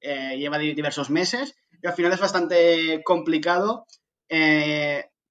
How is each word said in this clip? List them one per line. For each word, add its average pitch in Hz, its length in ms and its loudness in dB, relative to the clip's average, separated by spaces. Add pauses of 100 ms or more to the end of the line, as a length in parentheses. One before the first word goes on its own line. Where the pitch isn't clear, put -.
eh, 135 360 -6
lleva 147 200 -4
di-, 151 160 -2
diversos 143 360 -6
meses, 208 460 -2 (260)
y 175 60 -6
al 175 60 -4
final 175 200 0
es 180 60 -2
bastante 170 840 2
complicado, 175 800 0 (440)
eh, 151 760 0 (260)